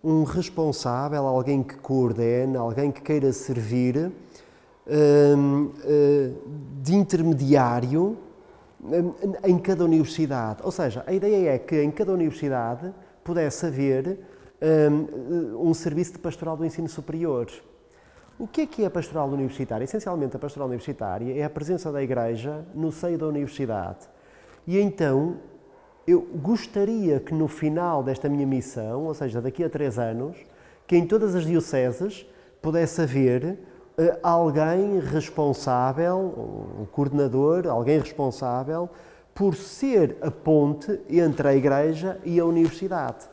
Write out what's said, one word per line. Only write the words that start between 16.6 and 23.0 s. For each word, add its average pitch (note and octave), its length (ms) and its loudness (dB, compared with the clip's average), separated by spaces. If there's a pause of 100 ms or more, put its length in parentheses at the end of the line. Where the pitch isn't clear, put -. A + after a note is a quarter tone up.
ensino D#3+ 240 -6
superior. D3 600 -4 (920)
O A3+ 80 -8
que - 140 -4
é D4+ 40 0
que A3+ 180 -4
é - 20 2
a F3+ 40 0
pastoral D#3 380 -4
universitária? C3+ 560 -4
Essencialmente, D#3+ 540 -4
a - 20 -8
pastoral C#3+ 300 -8
universitária A#2+ 680 -6
é D3 60 -2
a D3+ 60 -4
presença D#3 420 -6
da C#3+ 100 -4
Igreja B2+ 720 -4
no D#3+ 160 -2
seio E3 280 -4